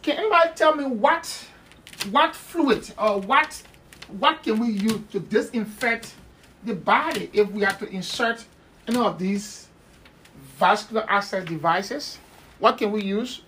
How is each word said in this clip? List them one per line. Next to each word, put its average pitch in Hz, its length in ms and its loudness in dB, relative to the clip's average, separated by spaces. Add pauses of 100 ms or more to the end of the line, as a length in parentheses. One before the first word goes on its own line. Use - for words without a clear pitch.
can 285 160 -2
anybody 339 380 4
tell 311 220 4
me 285 80 -4
what, 269 600 0 (680)
what 311 240 2
fluid - 600 0
or 202 240 0
what, 269 400 0 (480)
what 277 340 0
can 220 180 0
we 240 80 0
use 214 320 0 (100)
to 196 80 -4
disinfect 220 960 -2 (480)
the 214 120 -4
body 226 580 0
if 202 180 4
we 202 120 -4
have 196 180 0
to 208 80 -8
insert 226 560 -4 (420)
any 233 100 0
of 196 220 2
these 202 480 -4 (920)
vascular 214 500 2
access 196 360 -2
devices? 170 760 -2 (420)
What 240 180 4
can 208 140 0
we 214 100 -2
use? 208 460 -4